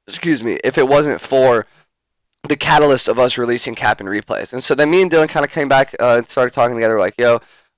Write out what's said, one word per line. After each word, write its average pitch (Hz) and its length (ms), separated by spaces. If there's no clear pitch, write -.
excuse 147 340
me, 117 220
if 131 120
it 135 120
wasn't 143 320
for 120 460
the 147 80
catalyst 147 500
of 117 140
us 123 180
releasing 120 380
Cap 107 240
and 98 80
Replays. 101 440
And 127 120
so 147 100
then 151 160
me 180 100
and 185 100
Dylan 156 180
kinda 143 180
came 143 220
back, 135 320
uh, 120 180
and 120 100
started 123 240
talking 123 220
together, 113 240
like, 98 180
"Yo, 120 240